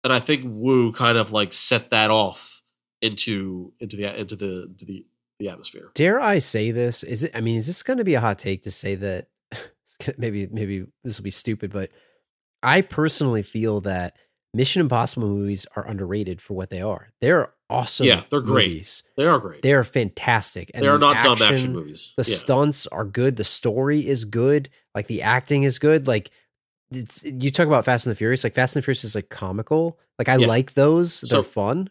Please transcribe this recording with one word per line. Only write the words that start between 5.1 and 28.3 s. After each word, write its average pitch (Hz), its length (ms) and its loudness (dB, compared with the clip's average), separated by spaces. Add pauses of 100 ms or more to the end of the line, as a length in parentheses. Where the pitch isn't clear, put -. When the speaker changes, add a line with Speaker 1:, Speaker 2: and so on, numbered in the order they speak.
Speaker 1:
the 101 100 -8
atmosphere. - 460 -16
Speaker 2:
Dare 190 260 2
I 208 180 2
say 113 340 -2
this? 120 320 -2
Is 117 200 -6
it, - 100 -6
I 113 60 -6
mean, 117 160 0
is 113 120 -4
this 180 140 -4
gonna 247 220 -2
be 175 100 2
a 117 60 2
hot 110 180 0
take 95 260 -6
to 101 60 -10
say 98 260 -6
that 95 320 -6 (120)
<laughs> - 120 -20
it's - 480 -20
gonna, - 180 -6
maybe, 104 320 -4
maybe 101 340 -6 (200)
this 113 140 -8
will 101 60 -14
be 98 60 -6
stupid, 104 420 -6
but 95 180 -8 (720)
I 156 200 6
personally 147 600 0
feel 110 400 -2
that 90 340 -4 (360)
Mission 131 300 2
Impossible 120 460 0
movies 101 360 -4 (120)
are - 100 -8
underrated 98 560 -6
for - 100 -12
what 92 160 -8
they 92 140 -8
are. 104 280 -8 (120)
They're 151 320 2 (160)
awesome 127 340 -2
Speaker 1:
Yeah, 110 240 4
they're 143 140 -2
great. 123 260 2
Speaker 2:
movies. 85 340 -10 (140)
Speaker 1:
They 139 80 0
are 160 140 4
great. 92 240 -8
Speaker 2:
They 135 100 4
are 135 100 6
fantastic. 110 920 -2
And 127 80 -4
Speaker 1:
They 139 60 4
are 143 100 6
Speaker 2:
the 143 160 6
Speaker 1:
not 117 100 2
dumb 127 160 6
action 107 140 6
Speaker 2:
action, 131 180 0
Speaker 1:
movies. 76 460 -10
Speaker 2:
the 123 120 0
Speaker 1:
Yeah. 98 60 0
Speaker 2:
stunts 143 520 0
are 104 180 -8
good. 123 300 0
The - 80 -6
story 135 640 0
is 120 200 -2
good. 135 420 2 (260)
Like, 104 120 -6
the 107 160 -6
acting 127 400 2
is 135 160 0
good. 151 280 4
Like, 110 240 0 (600)
it's, 123 340 -12
you 135 260 -4
talk 165 160 2
about 139 200 4
Fast 123 180 2
and 123 60 -2
the 101 80 -4
Furious. 120 260 0